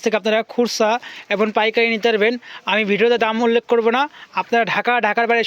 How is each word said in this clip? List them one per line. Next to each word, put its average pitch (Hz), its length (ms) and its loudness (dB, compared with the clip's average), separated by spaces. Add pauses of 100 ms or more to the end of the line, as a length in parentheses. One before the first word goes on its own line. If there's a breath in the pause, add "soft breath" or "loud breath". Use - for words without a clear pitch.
থেকে 220 160 0
আপনারা 214 180 0 (140)
খুরসা 220 360 0 (440 loud breath)
এবং 208 120 0 (120)
পাইকারি 226 380 0
নিতে 220 140 0
পারবেন। 220 240 2 (380 loud breath)
আমি 214 200 0
ভিডিওতে 226 340 2
দাম 220 100 -2 (120)
উল্লেখ 233 240 2
করব 233 140 2 (120)
না, 269 40 2 (400 loud breath)
আপনারা 233 220 0 (100)
ঢাকা, 226 200 0 (140)
ঢাকার 226 220 0
বাইরে 233 180 2